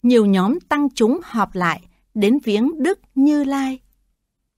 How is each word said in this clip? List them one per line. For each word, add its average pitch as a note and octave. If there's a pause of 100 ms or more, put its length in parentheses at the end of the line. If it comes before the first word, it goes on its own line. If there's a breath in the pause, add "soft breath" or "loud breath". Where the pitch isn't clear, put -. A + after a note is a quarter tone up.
Nhiều A#3+
nhóm G3+
tăng C#4+
chúng B3
họp G#3
lại F3 (260)
đến A3
viếng B3+
Đức F#4+ (160)
Như D4
Lai. C4+ (800)